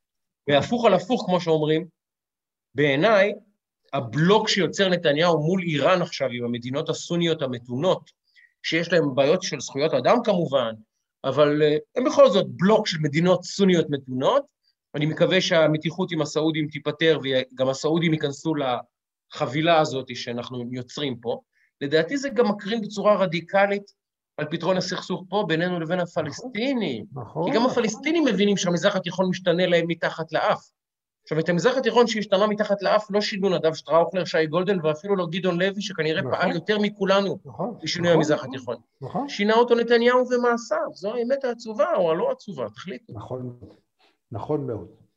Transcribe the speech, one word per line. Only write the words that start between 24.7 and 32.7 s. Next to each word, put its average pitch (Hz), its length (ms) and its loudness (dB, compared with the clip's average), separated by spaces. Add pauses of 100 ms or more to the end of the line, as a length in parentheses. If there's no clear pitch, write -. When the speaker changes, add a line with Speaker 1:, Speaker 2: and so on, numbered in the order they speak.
Speaker 1:
הסכסוך 185 520 -6
פה 202 200 -2
בינינו 175 320 -2
לבין 175 200 -4
הפלסטינים. 180 1120 -4
Speaker 2:
נכון, 135 320 -8
Speaker 1:
כי 262 120 0
גם 233 60 2
Speaker 2:
נכון. 254 100 2
Speaker 1:
הפלסטינים 294 520 0
מבינים 202 320 2
שהמזרח 175 400 0
התיכון 185 320 -2
משתנה 180 380 0
להם 170 220 2
מתחת 165 440 -6
לאף. 156 380 0 (560)
עכשיו, 156 120 -4
את 160 100 -2
המזרח 180 280 2
התיכון 226 300 4
שהשתנה 208 400 0
מתחת 202 360 0